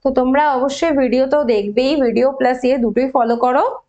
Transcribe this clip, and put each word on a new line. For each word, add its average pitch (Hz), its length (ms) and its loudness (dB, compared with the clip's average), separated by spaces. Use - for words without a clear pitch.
তো 277 60 0
তোমরা 262 240 2
অবশ্যই 277 440 -2
ভিডিও 254 320 2
তো 294 60 2
দেখবেই, 208 400 0
video 233 240 0
plus 254 280 0
ইয়ে 262 180 2
দুটোই 240 300 0
ফলো 233 300 2
করো 262 200 2